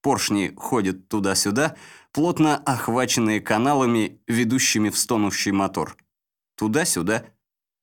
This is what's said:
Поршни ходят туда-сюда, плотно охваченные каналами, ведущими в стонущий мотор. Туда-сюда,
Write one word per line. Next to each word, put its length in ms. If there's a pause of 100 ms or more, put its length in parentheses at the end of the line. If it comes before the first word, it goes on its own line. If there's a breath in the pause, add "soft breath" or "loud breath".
Поршни 560
ходят 500
туда-сюда, 680 (340 loud breath)
плотно 460
охваченные 840
каналами, 840
ведущими 640
в 80
стонущий 540
мотор. 440 (600)
Туда-сюда, 720 (560)